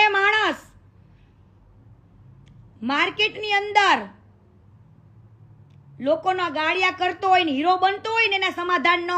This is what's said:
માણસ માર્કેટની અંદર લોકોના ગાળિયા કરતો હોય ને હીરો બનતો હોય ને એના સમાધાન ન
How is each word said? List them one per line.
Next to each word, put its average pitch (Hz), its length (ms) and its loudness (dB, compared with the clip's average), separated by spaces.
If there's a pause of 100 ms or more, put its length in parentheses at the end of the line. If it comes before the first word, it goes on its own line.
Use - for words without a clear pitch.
માણસ 392 540 0 (2250)
માર્કેટની 381 720 -2
અંદર 403 460 2 (2000)
લોકોના 339 500 -2
ગાળિયા 349 480 -2
કરતો 359 320 -2
હોય 359 160 4
ને 311 60 -2
હીરો 311 260 2
બનતો 403 380 -2
હોય 453 140 2
ને 392 60 -2
એના 381 220 -2
સમાધાન 349 480 0
ન 349 120 -4